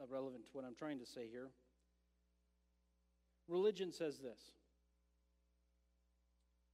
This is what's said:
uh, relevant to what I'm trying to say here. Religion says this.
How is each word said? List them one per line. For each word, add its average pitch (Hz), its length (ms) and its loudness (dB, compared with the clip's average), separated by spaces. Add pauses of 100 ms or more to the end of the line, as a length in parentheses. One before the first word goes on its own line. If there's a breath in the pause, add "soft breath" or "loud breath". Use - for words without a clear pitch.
uh, 131 60 -6
relevant 127 400 -2
to - 60 -20
what 131 120 -4
I'm 123 100 -6
trying 151 240 0
to 120 60 -6
say 120 240 -6
here. 127 220 -6 (2000)
Religion 185 440 6
says 143 280 0
this. 123 320 -8 (2250)